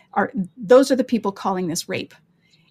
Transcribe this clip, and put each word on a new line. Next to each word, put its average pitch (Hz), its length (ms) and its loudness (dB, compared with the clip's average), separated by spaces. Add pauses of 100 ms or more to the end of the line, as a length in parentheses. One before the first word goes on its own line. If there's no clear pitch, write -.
(140)
are, 202 180 -2 (260)
those 254 340 4
are 262 40 4
the 247 80 -2
people 214 280 -2
calling 185 360 -4
this 165 200 -6
rape. - 260 -8 (580)